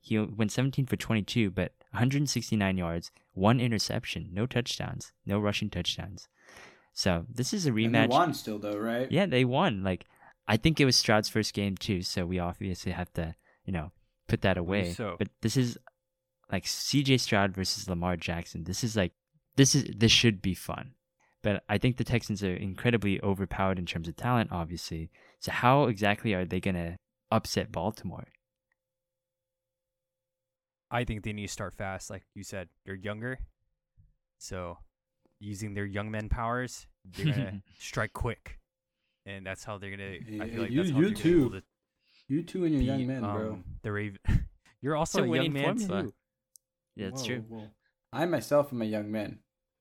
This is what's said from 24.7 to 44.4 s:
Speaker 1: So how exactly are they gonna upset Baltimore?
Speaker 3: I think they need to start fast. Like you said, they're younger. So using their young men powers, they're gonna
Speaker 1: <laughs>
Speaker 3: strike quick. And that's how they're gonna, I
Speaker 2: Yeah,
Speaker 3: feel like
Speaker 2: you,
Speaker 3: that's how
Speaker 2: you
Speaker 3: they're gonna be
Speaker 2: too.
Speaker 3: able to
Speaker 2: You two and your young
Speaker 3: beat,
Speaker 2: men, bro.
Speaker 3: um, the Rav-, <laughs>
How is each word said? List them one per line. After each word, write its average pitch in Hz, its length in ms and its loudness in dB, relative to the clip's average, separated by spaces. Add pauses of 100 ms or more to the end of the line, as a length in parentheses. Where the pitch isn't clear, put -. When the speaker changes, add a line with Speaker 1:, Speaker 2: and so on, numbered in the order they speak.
Speaker 1:
So - 100 -8
how 135 360 6
exactly 104 480 2
are 92 100 0
they 90 160 -2
gonna 87 380 -2 (340)
upset 151 400 0
Baltimore? 92 560 -6 (2500)
Speaker 3:
I 120 140 0
think 107 200 -4
they 107 80 -4
need 104 160 -6
to - 40 -10
start 98 240 -8
fast. 95 340 -8
Like 101 120 -12 (120)
you 98 100 -14
said, 92 240 -12 (160)
they're 95 100 -10
younger. 107 460 -8 (960)
So 87 400 -10 (640)
using 104 340 -8
their 101 120 -4
young 101 260 -6
men 107 160 -4
powers, 120 580 -4 (180)
they're 180 280 -4
gonna 101 380 -4
Speaker 1:
<laughs> - 100 -20
Speaker 3:
strike - 320 -6
quick. - 480 -8 (680)
And 98 200 -12
that's 95 180 -8
how 104 140 -8
they're 98 120 -10
gonna, 98 140 -10
I 98 140 -10 (100)
Speaker 2:
Yeah, 107 180 -6
Speaker 3:
feel 113 160 -6
like 98 80 -4
Speaker 2:
you, 123 120 0
Speaker 3:
that's 185 100 0
how 131 60 2
Speaker 2:
you 160 80 8
Speaker 3:
they're 214 80 2
gonna - 20 -
be - 60 -8
Speaker 2:
too. 170 180 6
Speaker 3:
able 120 100 2
to 95 120 -10 (640)
Speaker 2:
You 147 160 -2
two 180 220 -4
and 156 80 2
your 131 80 4
young 127 160 0
Speaker 3:
beat, 123 100 -2
Speaker 2:
men, 131 140 -4
bro. 107 320 -4
Speaker 3:
um, 87 100 -12 (180)
the 107 100 -4
Rav-, 101 260 -4 (100)
<laughs> - 520 0